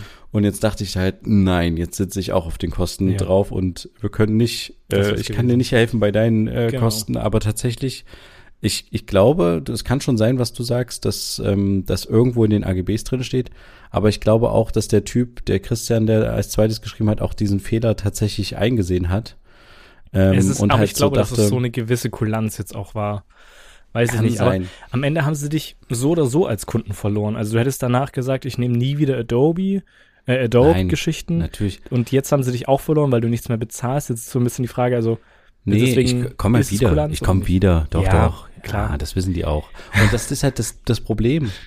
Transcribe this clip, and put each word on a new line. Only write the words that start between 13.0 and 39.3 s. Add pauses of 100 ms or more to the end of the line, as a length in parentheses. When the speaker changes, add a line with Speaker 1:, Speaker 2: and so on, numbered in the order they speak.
Speaker 1:
drin
steht. (400)
Aber
ich
glaube
auch,
dass
der
Typ,
der
Christian,
der
als
zweites
geschrieben
hat,
auch
diesen
Fehler
tatsächlich
eingesehen
hat. (760)
Ähm,
Speaker 2:
Es
ist,
Speaker 1:
und
Speaker 2:
aber
Speaker 1:
halt
Speaker 2:
ich
glaube,
Speaker 1:
so
Speaker 2:
dass
es
Speaker 1:
dachte,
Speaker 2:
so
eine
gewisse
Kulanz
jetzt
auch
war. (680)
Weiß
ich
Speaker 1:
Kann
Speaker 2:
nicht,
aber
Speaker 1:
sein. (200)
Speaker 2:
am
Ende
haben
sie
dich (120)
so
oder
so
als
Kunden
verloren.
Also
du
hättest
danach
gesagt,
„Ich
nehme
nie
wieder
Adobe,
äh, (440)
Speaker 1:
Nein,
Speaker 2:
Adobe-Geschichten.“
Speaker 1:
natürlich. (120)
Speaker 2:
Und
jetzt
haben
sie
dich
auch
verloren,
weil
du
nichts
mehr
bezahlst.
Jetzt
ist
so
ein
bisschen
die
Frage,
also (440)
Speaker 1:
Nee,
Speaker 2:
deswegen
Speaker 1:
ich
k-,
komm
ja
Speaker 2:
ist
es
Speaker 1:
wieder.
Speaker 2:
Kulanz
Speaker 1:
Ich
komm
Speaker 2:
oder
nicht?
Speaker 1:
wieder.
Doch,
Speaker 2:
Ja,
Speaker 1:
doch. (140)
Speaker 2:
klar.
Speaker 1:
Ja,
das
wissen